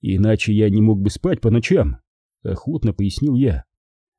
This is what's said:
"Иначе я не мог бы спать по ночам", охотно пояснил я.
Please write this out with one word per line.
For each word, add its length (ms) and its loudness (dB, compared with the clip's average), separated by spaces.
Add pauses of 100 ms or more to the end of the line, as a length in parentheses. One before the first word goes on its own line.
"Иначе 520 0
я 160 2
не 120 2
мог 200 2
бы 80 0
спать 320 -4
по 100 2
ночам", 460 0 (460)
охотно 500 -4
пояснил 420 -2
я. 300 0 (540)